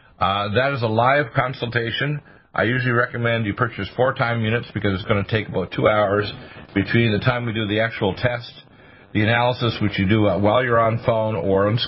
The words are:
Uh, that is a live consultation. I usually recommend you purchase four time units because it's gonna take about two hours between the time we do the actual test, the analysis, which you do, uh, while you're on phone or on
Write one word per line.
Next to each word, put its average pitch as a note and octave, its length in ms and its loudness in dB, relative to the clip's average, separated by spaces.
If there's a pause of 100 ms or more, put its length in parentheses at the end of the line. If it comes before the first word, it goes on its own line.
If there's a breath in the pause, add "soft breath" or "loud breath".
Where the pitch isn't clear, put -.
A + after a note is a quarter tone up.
(200 soft breath)
Uh, G2+ 340 0
that C3+ 200 2
is A#2+ 100 -2
a A#2 40 2
live B2 480 2
consultation. B2 840 -2 (320 loud breath)
I - 120 0
usually B2 260 0
recommend A#2 560 0
you G2 80 -2
purchase A2+ 400 -4
four B2+ 180 2
time A#2 280 -2
units A2+ 340 -2
because G2+ 180 0
it's F#2+ 160 -4
gonna G2+ 180 0
take A2 220 -2
about F2+ 220 -4
two C3 160 0
hours G#2 440 2 (440 loud breath)
between A2 360 2
the G2+ 140 -2
time B2 220 0
we A2 60 -4
do A2 120 -2
the G#2 140 0
actual A2 340 0
test, - 400 -4 (640 loud breath)
the G#2+ 80 2
analysis, A#2+ 580 0
which G#2 160 0
you G2 100 2
do, G#2+ 200 4
uh, F2 100 2
while G#2 260 4
you're A#2+ 160 2
on A2+ 240 2
phone A2 320 0
or F#2+ 300 2
on A2+ 220 0